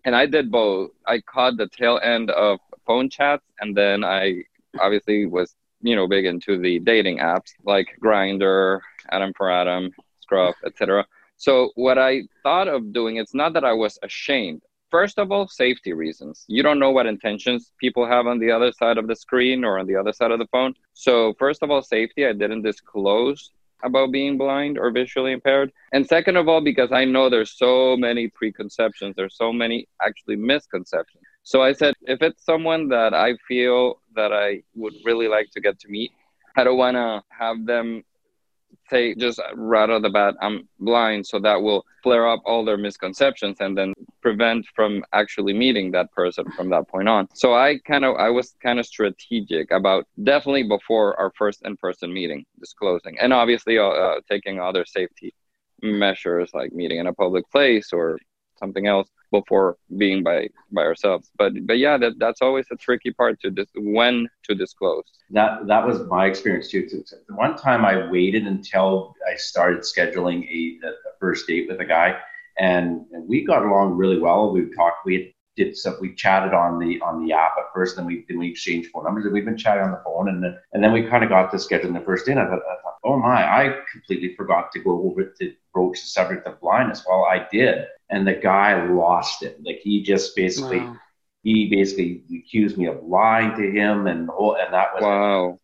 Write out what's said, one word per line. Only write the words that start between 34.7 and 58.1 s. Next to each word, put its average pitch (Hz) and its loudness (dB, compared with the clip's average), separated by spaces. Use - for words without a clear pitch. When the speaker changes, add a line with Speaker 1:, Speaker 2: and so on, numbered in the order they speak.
Speaker 1:
would 110 -10
really 117 0
like 107 0
to 104 -12
get 98 -2
to - -20
meet, 104 -8
I 127 2
don't 127 4
wanna 123 -2
have 113 -6
them 117 -6
say 120 2
just 113 -4
right 110 2
off 113 2
the 107 0
bat, 101 2
"I'm 104 -6
blind," 110 0
so 107 -4
that 104 4
will 104 2
flare 117 4
up 117 2
all 113 0
their 107 0
misconceptions 101 -2
and 98 -2
then 95 -2
prevent 113 0
from 104 0
actually 101 -2
meeting 107 0
that 90 -2
person 90 -2
from 90 -6
that 87 0
point 95 -2
on. 104 2
So 123 4
I 135 4
kind 143 2
of, 131 2
I 107 2
was 123 -2
kind 120 0
of 117 -4
strategic 98 -4
about 95 2
definitely 139 2
before 107 0
our 98 0
first 104 -2
in-person 92 -8
meeting 85 -6
disclosing, 87 -6
and 123 2
obviously, 117 2
uh, 101 2
uh, 85 0
taking 98 -4
other 90 -2
safety - -8
measures 95 -2
like 67 -8
meeting 82 -6
in 85 -4
a 90 -2
public 92 -2
place 127 2
or 82 -2